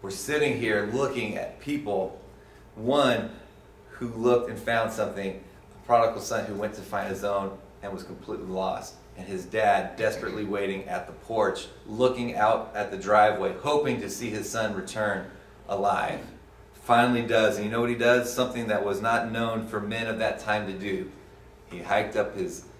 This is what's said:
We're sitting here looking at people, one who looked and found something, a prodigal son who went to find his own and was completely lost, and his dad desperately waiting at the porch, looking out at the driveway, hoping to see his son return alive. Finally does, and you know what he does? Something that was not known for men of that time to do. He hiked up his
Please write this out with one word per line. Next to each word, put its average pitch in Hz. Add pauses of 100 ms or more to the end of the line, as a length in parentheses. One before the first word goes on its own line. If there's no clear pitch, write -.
We're 98
sitting 139
here 104
looking 123
at -
people, - (540)
one 120 (580)
who -
looked 120
and 107
found 113
something, 98 (320)
a -
prodigal 117
son 110
who 107
went 104
to 95
find 98
his 98
own 98 (260)
and 101
was 92
completely 92
lost, 92 (240)
and 92
his 92
dad 98
desperately 107
waiting 98
at 90
the -
porch, - (180)
looking 120
out 107
at 101
the 95
driveway, 104
hoping 147
to 98
see 117
his 104
son 110
return 95 (380)
alive. - (520)
Finally 120
does, 110
and 104
you 107
know 117
what 120
he 120
does? 120
Something 120
that 104
was 101
not 113
known 113
for 107
men 113
of 110
that -
time 104
to 95
do. 95 (580)
He 90
hiked 101
up 104
his - (160)